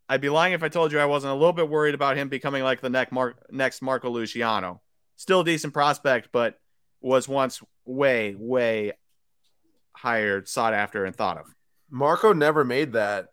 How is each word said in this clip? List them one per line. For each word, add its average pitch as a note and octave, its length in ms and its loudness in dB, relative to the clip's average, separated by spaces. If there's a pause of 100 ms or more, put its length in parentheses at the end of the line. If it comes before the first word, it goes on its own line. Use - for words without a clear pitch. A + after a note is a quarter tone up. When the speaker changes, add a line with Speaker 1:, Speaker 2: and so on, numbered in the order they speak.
Speaker 1:
I'd C3+ 120 0
be C#3+ 80 -2
lying E3 240 2
if E3 100 -4
I D#3 60 0
told D#3+ 220 0
you D3 80 0
I D3 60 4
wasn't C#3+ 260 0
a C3+ 60 -2
little E3 160 4
bit E3 160 0
worried D3+ 260 0
about C#3 220 0
him C#3 120 -4
becoming, C#3 340 -4
like, C3 180 0
the C3 80 -4
neck B2 220 -2
Mar-, B2+ 240 -4 (160)
next C3 300 -4
Marco C3 280 -4
Luciano. A2 720 -4 (360)
Still F#3 240 2
a E3 40 0
decent D#3 280 -2
prospect, C#3+ 580 0
but A#2 280 0 (420)
was B2+ 260 2
once C3+ 340 -2 (240)
way, B2+ 500 0
way A2+ 580 0 (1000)
higher G#2+ 540 -2
sought A2+ 280 0
after G#2 320 -2
and F#2+ 100 -6
thought F#2 220 -2
of. - 160 -20 (360)
Speaker 2:
Marco D3+ 440 2
never D3+ 320 4
made B2+ 280 -2
that, G#2 400 -2